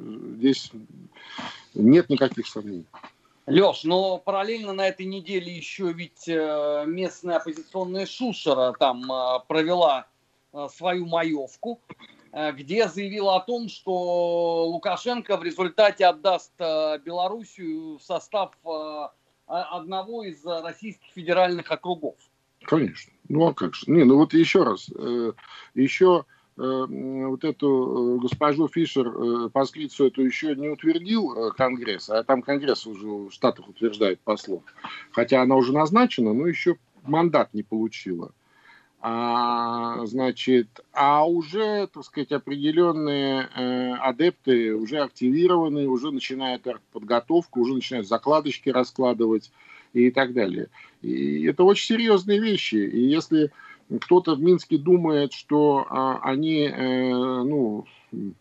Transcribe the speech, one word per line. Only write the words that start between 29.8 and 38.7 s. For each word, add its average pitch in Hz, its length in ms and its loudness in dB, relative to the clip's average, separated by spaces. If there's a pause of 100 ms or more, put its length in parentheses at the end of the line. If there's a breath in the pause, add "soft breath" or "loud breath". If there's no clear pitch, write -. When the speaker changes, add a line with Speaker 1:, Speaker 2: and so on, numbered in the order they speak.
Speaker 1:
эту 135 140 -2
еще 131 340 -2
не 143 140 -6
утвердил, 165 640 -2
э, 113 180 -2
Конгресс, 120 580 -4
а 110 140 0
там 131 180 2
Конгресс 139 460 -2
уже 104 200 -14
в 101 240 -8
Штатах - 380 -2
утверждает 104 520 -2
послов. 104 400 -4 (500 loud breath)
Хотя 127 300 2
она 127 140 4
уже 127 180 4
назначена, 156 600 2
но 139 140 0
еще 170 280 0 (280)
мандат 147 500 2
не 104 100 -4
получила. 104 680 -6 (720 soft breath)